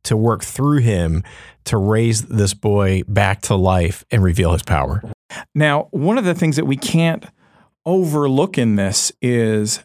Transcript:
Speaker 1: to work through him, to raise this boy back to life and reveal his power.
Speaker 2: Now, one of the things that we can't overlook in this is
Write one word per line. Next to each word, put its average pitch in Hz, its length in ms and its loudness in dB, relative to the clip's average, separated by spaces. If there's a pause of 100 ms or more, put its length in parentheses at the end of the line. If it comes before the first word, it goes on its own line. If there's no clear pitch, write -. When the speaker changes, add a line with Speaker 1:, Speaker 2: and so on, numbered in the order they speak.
Speaker 1:
to 113 120 0
work 110 280 0
through 143 360 0
him, 87 440 0 (400)
to 110 140 -2
raise 110 480 0
this 101 280 0
boy 98 540 0
back 101 340 0
to 104 140 0
life 92 540 0
and 107 120 2
reveal 85 300 2
his 78 100 0
power. 71 400 -2 (520)
Speaker 2:
Now, 151 360 0
one 190 280 0
of 226 60 0
the 175 100 0
things 156 220 0
that 156 100 0
we 135 100 0
can't 165 480 0 (600)
overlook 156 760 0
in 113 180 2
this 98 340 -2 (100)
is 110 640 0